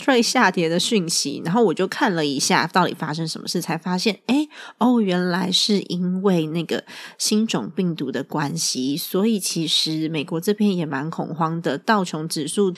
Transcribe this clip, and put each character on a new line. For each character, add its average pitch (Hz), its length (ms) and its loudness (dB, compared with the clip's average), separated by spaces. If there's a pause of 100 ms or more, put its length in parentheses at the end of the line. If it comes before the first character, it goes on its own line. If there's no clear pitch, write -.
Trade 254 180 4
下 220 300 4
跌 170 180 0
的 170 100 2
讯 190 300 0
息， 135 340 -2
然 165 80 -2
后 233 120 4
我 180 100 4
就 185 140 0
看 202 260 0
了 165 100 0
一 139 160 0
下 156 280 2
到 175 180 4
底 127 80 -2
发 156 180 -6
生 160 160 -4
什 - 140 -8
么 - 60 -12
事， - 120 -2
才 160 160 -4
发 180 220 -4
现， 190 300 0
诶， 294 200 2 (300)
哦， 240 240 4
原 180 280 2
来 185 220 0
是 202 280 2
因 180 420 -2
为 180 240 2
那 160 180 -2
个 - 200 -4 (340)
新 220 300 2
种 120 280 -4
病 175 200 0
毒 135 160 -4
的 - 120 -4
关 151 320 -4
系， 139 400 -2
所 185 300 -2
以 226 140 2
其 165 280 -4
实 156 400 0
美 156 160 -2
国 165 160 -4
这 208 140 0
边 208 240 2
也 170 80 0
蛮 147 240 -4
恐 - 240 -6
慌 165 260 -2
的， 151 200 -2
道 208 260 2
琼 160 240 -6
指 151 180 -4
数 196 300 2